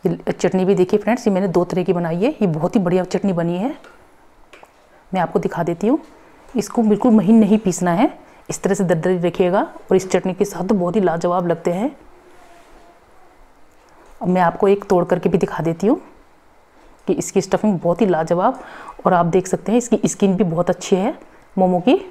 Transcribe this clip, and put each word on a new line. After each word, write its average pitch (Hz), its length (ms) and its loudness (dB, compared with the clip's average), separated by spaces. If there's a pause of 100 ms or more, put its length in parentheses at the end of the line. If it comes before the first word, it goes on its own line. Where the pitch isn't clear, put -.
ये 170 260 -2
चटनी 185 340 0
भी 196 100 2
देखिए 185 240 2
friends, 214 280 -2
ये 202 60 2
मैंने 190 160 0
दो 170 160 0
तरह 180 180 -4
की 180 100 0
बनाई 170 220 -2
है, 220 160 0
ये 214 160 -2
बहुत 160 280 -2
ही 233 40 4
बढ़िया 180 260 0
चटनी 190 280 -2
बनी 170 240 -2
है। 262 180 -6 (1400)
मैं 185 100 0
आपको 165 180 0
दिखा 170 240 -4
देती 170 240 -2
हूँ, 294 120 2 (500)
इसको - 340 -2
बिल्कुल 214 300 2
महीन 214 240 6
नहीं 214 220 4
पीसना 180 340 -2
है, 233 180 2 (380)
इस - 140 -10
तरह 190 100 0
से 196 100 0
दरदरी 180 360 0
रखिएगा 180 420 0
और - 340 -4
इस 185 160 0
चटनी 185 220 0
के 202 120 -2
साथ 180 220 -8
तो 214 80 2
बहुत 180 200 -2
ही 180 60 2
लाजवाब 175 460 0
लगते 170 260 -2
हैं। 233 220 -4 (2250)
अब 175 60 -4
मैं 180 140 2
आपको 170 260 2
एक 202 180 2
तोड़ 180 200 2
करके 175 240 0
भी 175 80 2
दिखा 165 260 -2
देती 165 240 -2
हूँ 330 140 2 (1080)
कि 190 80 0
इसकी - 260 -2
stuffing 190 380 0
बहुत 170 220 0
ही 220 40 4
लाजवाब, 175 580 0 (420)
और 180 80 4
आप 170 140 4
देख 185 200 0
सकते 180 240 -4
हैं 240 60 2
इसकी 233 280 0
skin 190 300 0
भी 214 100 0
बहुत 170 240 -2
अच्छी - 260 0
है 208 220 -2 (400)
मोमो 185 240 2
की। 320 300 2